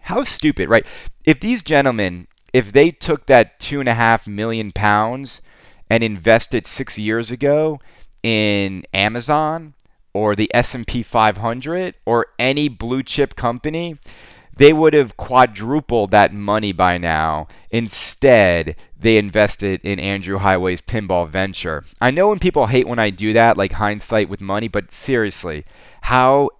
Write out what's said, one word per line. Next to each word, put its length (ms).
How 240
stupid, 440
right? 180
If 140
these 240
gentlemen, 640
if 200
they 180
took 360
that 340
two 180
and 100
a 60
half 320
million 460
pounds 720
and 140
invested 640
six 320
years 320
ago 480
in 680
Amazon 840
or 200
the 200
S 200
and 120
P 160
five 340
hundred 580
or 200
any 300
blue 340
chip 340
company, 640
they 160
would 220
have 240
quadrupled 920
that 220
money 400
by 240
now. 500
Instead, 1040
they 200
invested 680
in 160
Andrew 380
Highway's 420
pinball 480
venture. 560
I 100
know 200
when 80
people 300
hate 200
when 100
I 120
do 240
that, 240
like, 140
hindsight 580
with 100
money, 280
but 220
seriously, 760
how 480